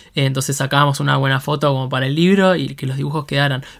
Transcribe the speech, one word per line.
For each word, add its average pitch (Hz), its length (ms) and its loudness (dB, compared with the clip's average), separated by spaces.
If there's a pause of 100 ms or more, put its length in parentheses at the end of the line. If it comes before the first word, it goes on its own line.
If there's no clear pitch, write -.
(140)
Eh, 143 100 0
entonces 135 320 -2
sacábamos 139 420 2
una 139 200 0
buena 135 220 0
foto 147 280 -2
como 131 220 -2
para 131 160 -2
el 139 80 -2
libro 185 420 4
y 139 180 -4
que 139 120 -8
los 131 100 -4
dibujos 143 300 -4
quedaran. 139 360 0 (180)